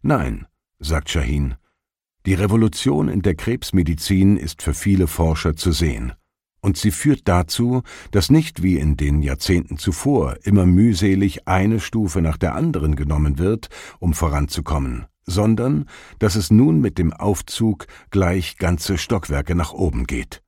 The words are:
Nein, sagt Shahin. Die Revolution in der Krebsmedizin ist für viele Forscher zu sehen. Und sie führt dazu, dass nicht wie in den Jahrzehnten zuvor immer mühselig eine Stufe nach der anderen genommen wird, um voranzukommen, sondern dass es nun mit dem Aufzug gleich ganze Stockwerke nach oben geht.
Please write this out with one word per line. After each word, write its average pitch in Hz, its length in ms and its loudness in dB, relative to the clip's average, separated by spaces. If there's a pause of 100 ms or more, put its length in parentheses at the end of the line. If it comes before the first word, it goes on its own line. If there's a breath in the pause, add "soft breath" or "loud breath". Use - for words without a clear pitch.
Nein, 71 440 -2 (340)
sagt 73 280 -2
Shahin. 69 460 -2 (720)
Die 95 80 2
Revolution 110 720 0
in 95 140 -2
der 87 140 0
Krebsmedizin 95 1000 0
ist - 240 -8
für 76 140 -4
viele 92 320 2
Forscher 80 480 0
zu 87 160 -2
sehen. 64 420 -2 (500)
Und 101 140 0
sie 110 140 0
führt - 340 0
dazu, 120 580 0 (280 loud breath)
dass 101 180 2
nicht 151 340 2
wie 92 140 2
in 71 220 0
den 73 240 0
Jahrzehnten 82 560 -2
zuvor 92 640 -2
immer 101 240 4
mühselig 98 840 2
eine 98 320 2
Stufe 98 400 -4
nach 80 160 0
der 73 180 -2
anderen 80 420 0
genommen 73 420 0
wird, 104 320 -2 (280 loud breath)
um 87 140 0
voranzukommen, 73 920 -2 (180)
sondern 113 640 0 (320 loud breath)
dass 101 180 0
es 101 140 -2
nun 143 320 6
mit 80 160 -2
dem 80 160 0
Aufzug - 720 -4 (240 loud breath)
gleich 92 480 -2
ganze 87 400 -2
Stockwerke 78 560 -4
nach 85 180 -2
oben 64 340 -2
geht. - 420 -10